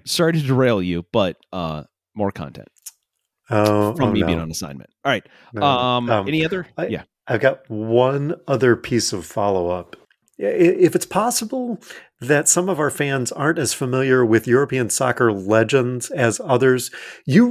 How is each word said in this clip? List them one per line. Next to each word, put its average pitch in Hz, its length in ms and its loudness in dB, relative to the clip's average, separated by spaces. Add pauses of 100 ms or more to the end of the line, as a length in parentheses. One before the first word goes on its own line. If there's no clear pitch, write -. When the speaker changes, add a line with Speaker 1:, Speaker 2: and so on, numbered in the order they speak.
Speaker 1:
sorry 165 260 0
to 160 80 0
derail 127 420 2
you, 85 300 -2
but, 95 240 0 (160)
uh, 80 300 -6 (320)
more 101 180 -2
content - 360 -14 (840)
Speaker 2:
Oh, 107 460 2
Speaker 1:
from 135 120 2
Speaker 2:
oh, - 40 0
Speaker 1:
me 110 80 0
Speaker 2:
no. 82 80 0
Speaker 1:
being 82 100 0
on 82 120 -8
assignment. 71 380 -12 (160)
All 139 80 0
right. 107 140 -4 (260)
Speaker 2:
No. 113 100 -8
Speaker 1:
Um, 123 460 0
Speaker 2:
Um, 104 180 0
Speaker 1:
any 156 160 -2
other? 180 240 -6 (120)
Speaker 2:
I, 170 80 -4
Speaker 1:
Yeah. 101 160 -6 (260)
Speaker 2:
I've 117 140 -2
got - 260 0
one 123 800 0
other 123 280 2
piece - 360 -4
of 92 140 -8
follow-up. 90 680 -2 (460)
I, - 40 -4
if 180 520 2
it's 170 100 -4
possible 240 720 -4 (420)
that 143 280 0
some 180 220 0
of 156 100 -2
our 147 100 0
fans 135 400 -2
aren't 160 280 -2
as 131 160 -2
familiar 131 500 2
with 113 240 2
European 131 420 2
soccer 123 420 0
legends 113 800 0
as 123 320 0
others, 127 480 2 (360)
you 220 240 6